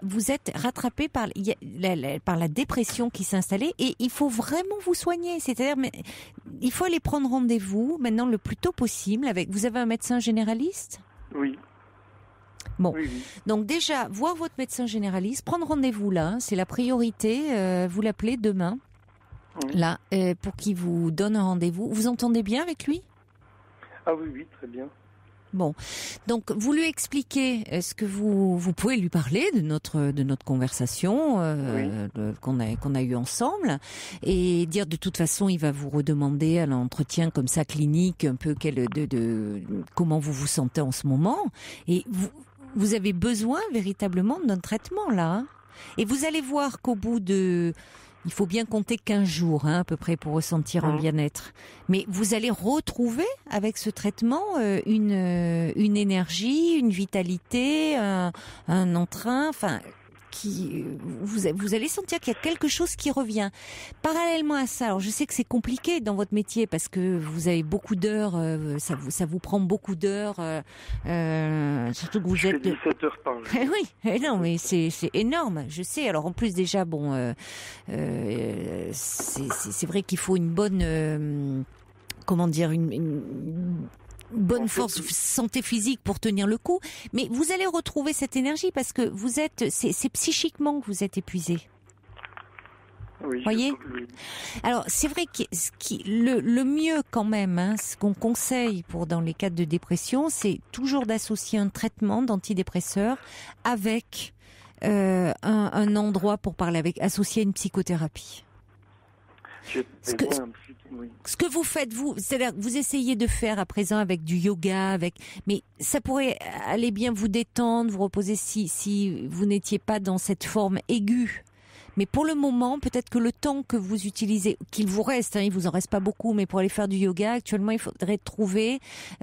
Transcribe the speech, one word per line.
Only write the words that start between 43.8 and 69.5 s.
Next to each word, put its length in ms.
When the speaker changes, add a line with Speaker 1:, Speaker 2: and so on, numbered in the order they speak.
Speaker 1:
d'un 120
traitement 520
là, 240
hein. 140
Et 80
vous 180
allez 160
voir 420
qu'au 140
bout 240
de, 540
il 80
faut 140
bien 200
compter 320
quinze 300
jours, 380
hein, 140
à 40
peu 140
près, 180
pour 180
ressentir 520
un 80
Speaker 2:
Mhm. 80
Speaker 1:
bien-être. 500
Mais 180
vous 280
allez 160
retrouver 720
avec 280
ce 120
traitement, 540
euh, 260
une, 260
euh, 640
une 220
énergie, 800
une 160
vitalité, 1080
un, 340
un 260
entrain, 540
enfin, 320
qui, 560
vous, 200
vous 220
allez 140
sentir 320
qu'il 120
y 40
a 20
quelque 300
chose 260
qui 160
revient. 380
Parallèlement 540
à 100
ça, 200
alors 160
je 80
sais 160
que 80
c'est 100
compliqué 560
dans 160
votre 180
métier 340
parce 200
que 300
vous 320
avez 140
beaucoup 340
d'heures, 400
euh, 420
ça 160
vous, 160
ça 140
vous 140
prend 200